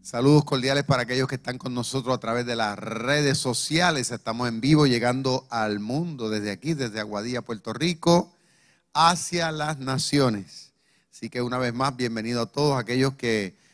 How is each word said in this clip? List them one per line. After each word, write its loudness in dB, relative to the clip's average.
Saludos 6
cordiales 0
para 2
aquellos -2
que -6
están -8
con -8
nosotros -2
a -8
través -2
de -4
las -2
redes 0
sociales. 0
Estamos -4
en -4
vivo, 6
llegando 0
al -2
mundo -4
desde -2
aquí, -4
desde -4
Aguadilla, -4
Puerto -8
Rico, 2
hacia 2
las -4
naciones. 0
Así -12
que -6
una -4
vez -2
más, -2
bienvenido -2
a -2
todos 0
aquellos 0
que -2